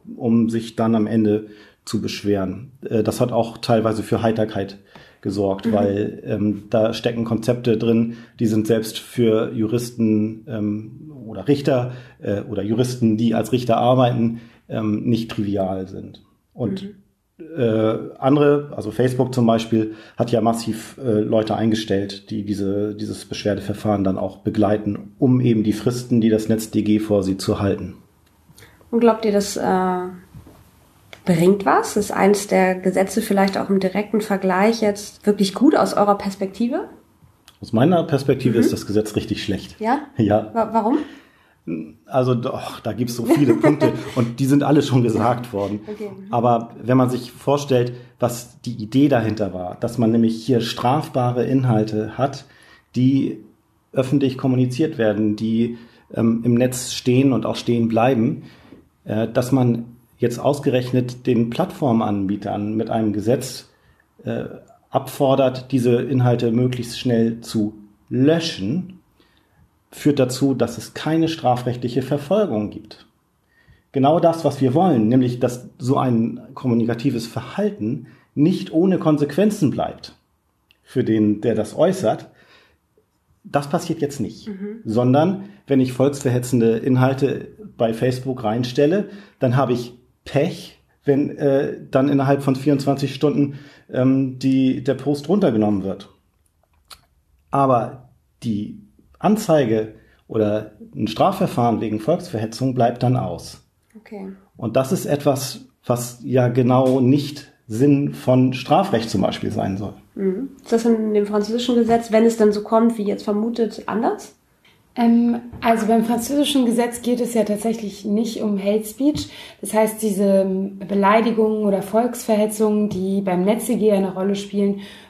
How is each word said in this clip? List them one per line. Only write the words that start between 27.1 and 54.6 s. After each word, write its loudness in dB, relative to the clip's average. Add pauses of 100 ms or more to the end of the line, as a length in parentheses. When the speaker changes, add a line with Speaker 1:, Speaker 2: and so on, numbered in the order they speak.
Speaker 1:
zu -2
halten. -2 (960)
Speaker 2:
Und 2
glaubt 4
ihr, 2
das, 0
äh, 0 (1300)
bringt 4
was? 2
Ist -2
eins 2
der 2
Gesetze -2
vielleicht 0
auch -4
im 2
direkten -2
Vergleich 0
jetzt -4
wirklich 2
gut 4
aus 2
eurer 4
Perspektive? -4 (720)
Speaker 1:
Aus -12
meiner 4
Perspektive 0
Speaker 2:
Mhm. -
Speaker 1:
ist 2
das -6
Gesetz 0
richtig -4
schlecht. -8
Speaker 2:
Ja? -2 (160)
Speaker 1:
Ja. 2
Speaker 2:
Wa-, -2
warum? 0 (1080)
Speaker 1:
Also 2
doch, -6
da -6
gibt's -4
so -4
viele 4
Speaker 2:
<laughs> -
Speaker 1:
Punkte 2 (220)
und -2
die 0
sind 4
alle 4
schon 2
gesagt 0
worden. -4
Speaker 2:
Okay. -10
Mhm. -14
Speaker 1:
Aber 2 (120)
wenn 2
man 4
sich -6
vorstellt, 0 (260)
was -6
die -10
Idee 2
dahinter 0
war, -10
dass -6
man 2
nämlich 2
hier 2
strafbare -2
Inhalte 0
hat, -4 (500)
die 2 (500)
öffentlich 0
kommuniziert 0